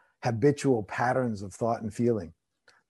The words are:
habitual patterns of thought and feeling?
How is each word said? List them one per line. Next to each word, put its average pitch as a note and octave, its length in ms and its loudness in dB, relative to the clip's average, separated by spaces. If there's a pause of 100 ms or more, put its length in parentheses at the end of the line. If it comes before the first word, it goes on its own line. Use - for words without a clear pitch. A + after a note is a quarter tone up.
(240)
habitual B2+ 600 2
patterns B2 580 -2
of G2 100 -12
thought A2+ 300 -2
and A2 100 -6
feeling? A2 400 0 (580)